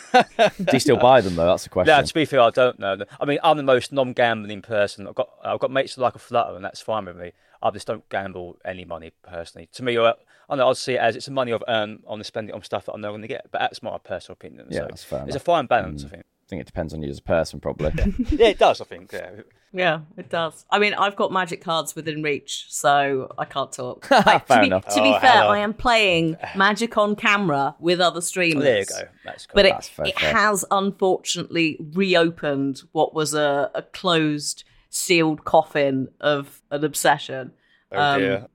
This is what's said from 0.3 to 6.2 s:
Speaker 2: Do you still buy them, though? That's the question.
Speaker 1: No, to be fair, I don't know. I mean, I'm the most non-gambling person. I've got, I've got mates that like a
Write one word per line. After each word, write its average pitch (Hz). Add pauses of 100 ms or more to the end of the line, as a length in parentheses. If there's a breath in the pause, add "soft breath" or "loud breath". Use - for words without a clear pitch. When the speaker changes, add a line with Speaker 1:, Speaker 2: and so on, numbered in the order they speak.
Speaker 2:
Do 196
you -
still 185
buy 123
them, 92
though? 82
That's 87
the -
question. 95
Speaker 1:
No, 139
to -
be 160
fair, 131
I 117
don't 123
know. 98 (220 loud breath)
I -
mean, 143
I'm 165
the 147
most 131
non-gambling 117
person. 101
I've 87
got, - (140)
I've 107
got 131
mates 135
that 131
like 117
a 117